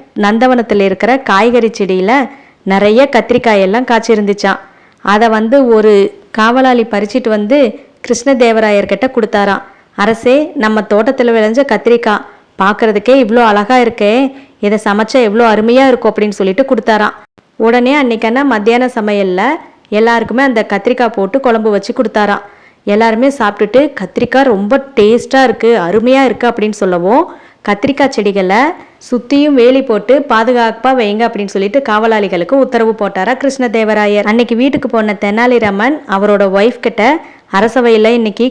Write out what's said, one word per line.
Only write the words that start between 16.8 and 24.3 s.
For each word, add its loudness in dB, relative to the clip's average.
உடனே 2
அன்னைக்கான -2
மத்தியான 0
சமையல்ல -2
எல்லாருக்குமே 0
அந்த 0
கத்திரிக்காய் -2
போட்டு -2
குழம்பு 0
வச்சு -4
கொடுத்தாராம். -2
எல்லாருமே 2
சாப்பிட்டுட்டு, 0
"கத்திரிக்காய் -2